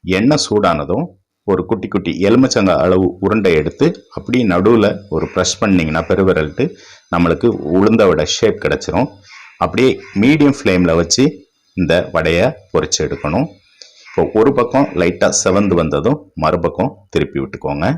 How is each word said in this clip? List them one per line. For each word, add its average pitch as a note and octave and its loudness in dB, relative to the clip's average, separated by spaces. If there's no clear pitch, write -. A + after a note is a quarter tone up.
எண்ணெய் A2 0
சூடானதும் F#2 -2
ஒரு F2+ -2
குட்டி G2+ -6
குட்டி F2+ -4
எலுமிச்சங்காய் G2 2
அளவு F#2 0
உருண்டை G2 2
எடுத்து E2 -2
அப்படியே A#2+ -2
நடுவுல G2+ 2
ஒரு E2 -4
பிரஷ் F#2 -2
பண்ணீங்கன்னா E2+ 0
பெருவிரல்ட்டு F#2 0
நம்மளுக்கு E2+ 0
உளுந்த G#2 4
வடை D#2+ 2
ஷேப் - -2
கிடைச்சிரும். F2 -2
அப்படியே A2 0
மீடியம் C#3 4
ஃப்ளேம்ல F2+ 2
வச்சு B2 0
இந்த E2+ 0
வடையை E2+ 0
பொரிச்சு - -2
எடுக்கணும். D2 -4
இப்போ - -2
ஒரு G#3+ 4
பக்கம் C3 0
லைட்டா F2 -2
செவந்து G2 0
வந்ததும் D#2+ -2
மறுபக்கம் E2+ -2
திருப்பி C#2+ -2
விட்டுக்கோங்க. D2 -4